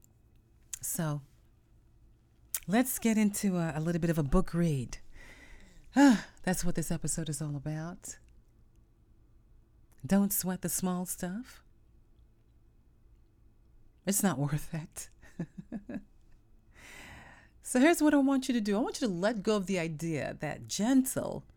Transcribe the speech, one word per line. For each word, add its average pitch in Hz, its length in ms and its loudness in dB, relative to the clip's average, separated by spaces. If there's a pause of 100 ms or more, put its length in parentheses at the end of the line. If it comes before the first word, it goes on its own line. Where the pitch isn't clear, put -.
(800)
So 147 420 -4 (1400)
let's 240 320 0
get 220 200 2
into 202 380 2
a, 165 200 0
a 156 40 -4
little 170 200 -2
bit 165 100 2
of 160 80 2
a 160 40 2
book 175 320 2
read. 156 440 -2 (960)
<sighs> - 0 -
That's 240 720 4
what 175 120 2
this 165 140 -4
episode 156 380 -4
is 156 140 -6
all 147 140 -6
about. 156 640 -10 (1900)
Don't 196 260 4
sweat 180 300 -4
the 175 60 -4
small 180 380 -2
stuff. 185 560 -10 (2500)
It's 196 160 0
not 180 160 2
worth 143 340 -4
it. - 360 -10 (920)
<laughs> - 0 - (1700)
So - 140 0
here's 330 220 6
what 302 100 6
I 294 60 6
want 269 280 2
you 269 60 0
to 240 80 2
do. 202 160 0
I 208 40 2
want 415 200 -4
you 262 80 0
to 196 40 0
let 196 300 -2
go 214 140 2
of 196 80 -2
the 185 140 -2
idea 160 640 -4
that 117 280 -8
gentle, 254 760 0 (100)